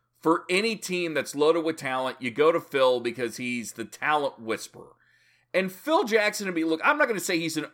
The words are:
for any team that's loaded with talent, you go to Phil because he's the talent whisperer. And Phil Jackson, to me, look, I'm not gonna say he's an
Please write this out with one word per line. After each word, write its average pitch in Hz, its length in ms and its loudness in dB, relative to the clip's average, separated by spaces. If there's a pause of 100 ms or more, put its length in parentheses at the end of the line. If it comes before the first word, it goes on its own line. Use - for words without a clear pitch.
(220)
for 165 280 2
any 208 260 0
team 175 380 -4
that's 143 220 -4
loaded 156 280 4
with 160 140 -2
talent, 131 420 -4
you 123 120 -4
go 147 200 4
to 165 80 0
Phil 127 400 2
because 117 380 -4
he's 123 360 -6
the 113 120 -10
talent 143 540 -2
whisperer. - 540 -10 (600)
And 185 180 -2
Phil 320 320 0
Jackson, 208 440 0
to 185 40 -2
me, 165 120 -2
look, 160 200 -2
I'm 190 140 4
not 202 100 4
gonna 214 120 -2
say 175 200 -2
he's 160 180 -4
an 151 160 -4